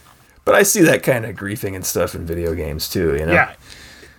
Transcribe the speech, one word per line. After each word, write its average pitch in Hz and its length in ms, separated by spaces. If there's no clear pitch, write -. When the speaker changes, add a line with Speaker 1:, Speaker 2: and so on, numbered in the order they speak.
Speaker 1:
But 180 120
I 202 80
see - 180
that - 220
kind 120 200
of 92 120
griefing 101 400
and 92 100
stuff 90 300
in 85 100
video 85 280
games, 78 340
too, 82 280
you 78 100
know? 82 60
Speaker 2:
Yeah. - 220